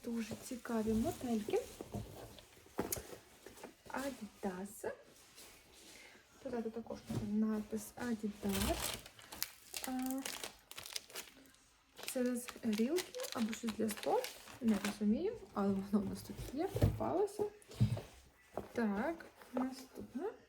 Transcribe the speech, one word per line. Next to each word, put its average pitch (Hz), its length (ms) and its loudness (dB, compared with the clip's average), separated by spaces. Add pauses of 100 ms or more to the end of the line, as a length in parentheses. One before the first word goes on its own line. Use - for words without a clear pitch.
Дуже 226 400 -2
цікаві 226 500 2
модельки. 240 640 4 (2500)
Adidas. 208 920 -4 (1500)
Позаду 233 260 -2
також 226 300 -6 (100)
буде 214 360 4
надпис 214 500 0
Adidas. 214 1000 2 (920)
А, 262 340 0 (1800)
це 247 300 2
з 240 120 -4 (160)
грілки 262 580 2 (120)
або 226 200 0
щось 220 240 -2
для 214 120 4
спорту, 392 380 2 (340)
не 220 140 6 (100)
розумію, 226 480 4 (200)
але 202 140 4
воно 196 380 4
у 190 40 -2
нас 185 120 -4
тут - 140 -8 (180)
є, 330 140 0
попалося. 370 760 4 (1300)
Так, 240 520 0 (280)
наступне. 262 760 -2 (200)